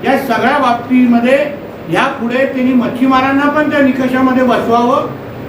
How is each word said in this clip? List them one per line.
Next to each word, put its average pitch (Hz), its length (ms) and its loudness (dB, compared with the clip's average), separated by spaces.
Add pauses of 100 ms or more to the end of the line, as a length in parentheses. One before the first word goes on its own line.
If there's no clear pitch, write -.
या 262 140 2
सगळ्या 240 400 0
बाबतीमध्ये 254 960 2 (380)
यापुढे 247 460 -2
त्यांनी 262 360 0
मच्छीमारांना 269 760 0
पण 294 200 0
त्या 302 100 0
निकषामध्ये 254 640 2
बसवावं, 240 640 0 (420)